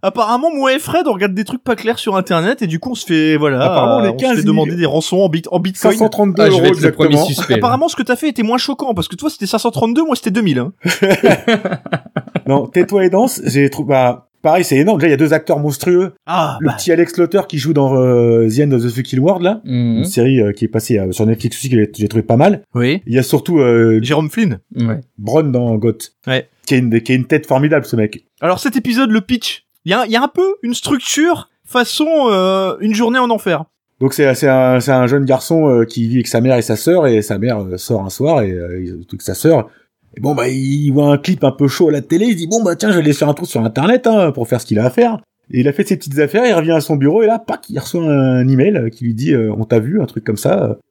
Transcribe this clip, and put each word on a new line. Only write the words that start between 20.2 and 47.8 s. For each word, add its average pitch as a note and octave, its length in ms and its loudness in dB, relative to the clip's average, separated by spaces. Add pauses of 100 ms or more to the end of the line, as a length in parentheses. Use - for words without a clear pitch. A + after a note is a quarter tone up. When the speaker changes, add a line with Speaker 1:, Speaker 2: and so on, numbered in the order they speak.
Speaker 2:
euh, G2+ 120 0
qui G2+ 120 -6
est G#2+ 40 -2
passée, A2 300 -2
euh, F#2 140 -2
sur G#2+ 140 0
Netflix A2+ 320 -2
aussi, C3 100 -8
que B2+ 80 2
j'ai, G#2+ 180 2
j'ai G#2 140 -2
trouvé A2 140 -2
pas A2+ 140 0
mal. F3 260 2 (120)
Speaker 1:
Oui. B2+ 320 0
Speaker 2:
Il A2+ 80 -4
y B2+ 40 4
a C3 40 2
surtout, D#3+ 360 0
euh, A#2 440 4
Speaker 1:
Jérôme D3 280 -2
Flynn. F3 300 -2 (160)
Speaker 3:
Ouais. A#2+ 240 -2 (180)
Speaker 2:
Brown C3+ 340 0
dans A#2+ 240 0
Goth. A2 360 -2 (140)
Speaker 1:
Ouais. C3 220 -2 (180)
Speaker 2:
Qui C#3 80 0
a - 40 4
une, A#2 240 2
qui B2+ 100 -2
a - 20 4
une B2+ 120 0
tête D3+ 200 0
formidable, C#3+ 380 2
ce - 120 -6
mec. G#2+ 280 -2 (160)
Speaker 1:
Alors, F3+ 200 -2
cet B3+ 160 -4
épisode, B3 340 0
le A3 100 2
pitch, - 460 -6 (180)
il D#3 60 -4
y F#3 40 2
a, A#3 120 0
il A3 60 -4
y A3 40 0
a A#3+ 60 2
un C#4+ 60 0
peu F#4+ 340 0
une A#3+ 120 -4
structure C#4+ 760 -2 (160)
façon, B3 420 -2 (240)
euh, F#3+ 500 0
Une G#3+ 140 0
journée A#3 240 0
en B3 120 2
enfer. F3 340 -2 (360)
Speaker 2:
Donc, C3+ 140 0
c'est, C#3 200 4
c'est C#3 140 0
un, B2+ 320 4
c'est C#3 120 0
un B2+ 140 4
jeune C#3 200 2
garçon, D3 420 0
euh, A#2+ 160 4
qui A#2 240 -4
vit A#2 80 -2
avec A#2 120 0
sa A#2 120 0
mère B2+ 160 2
et A#2+ 60 0
sa A2 140 -2
sœur, E3 300 2
et A2+ 140 4
sa G#2 180 -4
mère, A2 240 -2
euh, F#2 140 -8
sort G2 280 -4
un F#2+ 60 -8
soir, C#3+ 320 0
et, F#2+ 100 -2
euh, F2 300 -8
il, F2+ 100 -8
avec F2+ 300 -14
sa F#2+ 120 -6
sœur. D3 340 2 (480)
Et - 40 -16
bon, C#3 140 -2
bah, B2+ 140 -2
il C3+ 420 -2
voit D3 220 2
un C#3+ 60 2
clip D#3 260 -2
un C3+ 60 4
peu C#3 180 0
chaud E3 200 2
à D#3 40 2
la C#3+ 80 -2
télé, F3 260 -2
il A#3+ 60 0
se F#3+ 60 -2
dit, « E3 120 -8
Bon, A3+ 120 0
bah, F3 140 0
tiens, G#3+ 140 -2
je G3 60 4
vais E3 60 2
aller D3 100 2
faire D3 160 0
un D3 60 2
tour - 120 -10
sur A#2 160 -4
Internet, E3+ 440 0
hein, G#3 260 2
pour A#2+ 160 -6
faire A#2+ 120 -2
ce - 60 -16
qu'il G#2 120 0
a A2 80 0
à B2+ 40 2
faire. » A#3 280 0 (320)
Et - 100 -2
il C#3 80 2
a C#3+ 40 0
fait G3+ 140 -2
ses G3 100 0
petites C#3 220 -8
affaires, E3+ 280 2
il A3+ 80 2
revient E3 180 0
à D#3+ 80 2
son D3+ 160 -2
bureau, D3 260 2
et A3 40 2
là, A3 120 0
pac, - 300 -10
il D3 100 -8
reçoit E3+ 260 -6